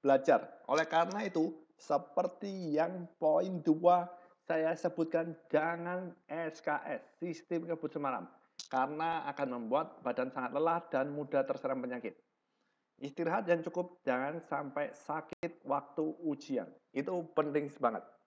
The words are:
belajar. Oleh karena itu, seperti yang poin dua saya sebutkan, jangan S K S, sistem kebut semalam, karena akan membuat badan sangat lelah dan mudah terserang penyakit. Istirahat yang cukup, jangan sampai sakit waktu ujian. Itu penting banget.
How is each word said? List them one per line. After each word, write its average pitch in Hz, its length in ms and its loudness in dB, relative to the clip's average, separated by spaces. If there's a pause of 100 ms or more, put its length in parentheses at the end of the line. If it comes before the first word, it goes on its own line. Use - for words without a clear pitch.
belajar. 135 420 6 (220)
Oleh 156 180 2
karena 180 380 2
itu, 175 320 0 (240)
seperti 180 960 -2
yang 170 400 0
poin 170 500 2
dua 175 400 6 (400)
saya 160 320 0
sebutkan, 165 560 0 (160)
jangan 170 640 0 (160)
S 160 320 -6
K - 80 -2 (160)
S, 143 160 -4 (160)
sistem 165 480 -4
kebut 160 240 -4
semalam, 135 400 -4 (400)
karena 151 560 -2
akan 139 320 -4
membuat 127 480 -2
badan 131 240 -2
sangat 123 240 -4
lelah 165 400 2
dan 139 160 2
mudah 143 320 0
terserang 135 400 -2
penyakit. 123 320 -6 (840)
Istirahat 170 560 -2
yang 170 80 4
cukup, 175 480 -6
jangan 135 400 0
sampai 147 480 -4
sakit - 720 -8
waktu 156 560 -2
ujian. 135 480 -2 (240)
Itu 170 400 -2
penting 147 400 2
banget. 117 320 0 (200)